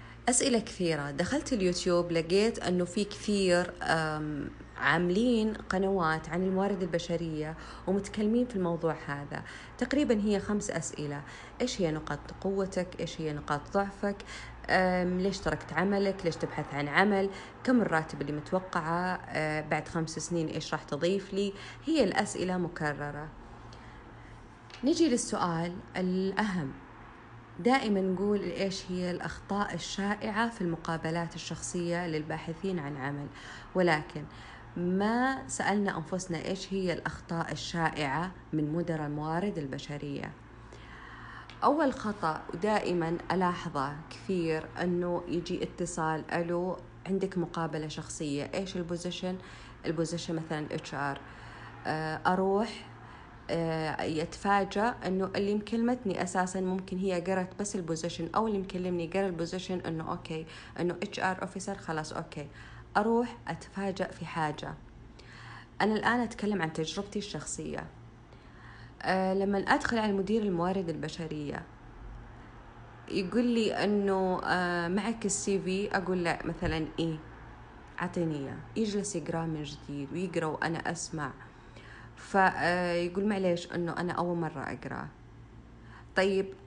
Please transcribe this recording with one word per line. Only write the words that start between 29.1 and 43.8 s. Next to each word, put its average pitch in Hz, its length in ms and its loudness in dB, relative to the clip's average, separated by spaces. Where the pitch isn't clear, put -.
الأخطاء 175 640 -2
الشائعة 208 760 0
في 226 100 -6
المقابلات 165 760 0
الشخصية 170 720 -2
للباحثين 160 720 -2
عن 143 180 -4
عمل؟" 143 300 -4
ولكن 156 500 4
ما 226 720 2
سألنا 202 500 2
أنفسنا: 170 460 -2
"إيش - 280 -4
هي 185 200 2
الأخطاء - 600 -4
الشائعة 160 800 0
من 151 200 2
مدراء 160 340 0
الموارد 160 520 0
البشرية؟" 143 720 -6
أول 285 280 6
خطأ 185 500 -2
ودائما 170 640 2
ألاحظه 160 640 0